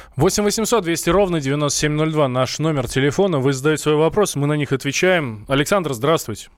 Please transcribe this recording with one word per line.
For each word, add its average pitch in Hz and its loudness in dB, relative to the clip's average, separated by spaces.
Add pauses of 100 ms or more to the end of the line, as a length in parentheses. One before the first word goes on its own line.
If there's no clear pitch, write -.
(180)
Восемь 185 2
восемьсот 208 0
двести 165 -2
ровно 180 2
девяносто 143 -2
семь 151 0
ноль 156 0
два 151 2
наш 127 -2
номер 147 -2
телефона. 147 2
Вы 135 2
задаёте 143 0
свой 151 2
вопрос, 160 2
мы 139 -2
на 151 0
них 143 -2
отвечаем. 135 -2
Александр, 147 0
здравствуйте. 127 -2